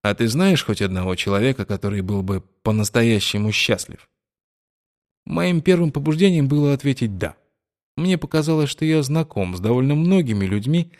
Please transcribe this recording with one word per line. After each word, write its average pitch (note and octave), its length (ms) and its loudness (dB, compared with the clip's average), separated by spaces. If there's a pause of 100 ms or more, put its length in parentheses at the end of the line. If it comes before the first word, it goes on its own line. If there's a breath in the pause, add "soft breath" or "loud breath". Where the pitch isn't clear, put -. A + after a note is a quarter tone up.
А G#2 120 -2
ты A#2 140 0
знаешь F3 360 2
хоть G#2 180 -4
одного F#2 320 -2
человека, G2+ 500 -2
который G2+ 380 -4
был G2 200 -4
бы F#2+ 180 -4 (220)
по-настоящему G#2+ 880 0
счастлив?" - 580 -4 (1120)
Моим E3+ 380 0
первым E3+ 300 2
побуждением D#3 560 2
было C#3+ 260 2
ответить B2+ 420 -2
"да". - 200 -6 (600)
Мне F#3 220 0
показалось, D#3 520 0
что - 140 -4
я D#3 180 2
знаком C3+ 520 -2
с F2+ 60 -8
довольно B2+ 340 2
многими D3+ 520 2
людьми, C3 540 0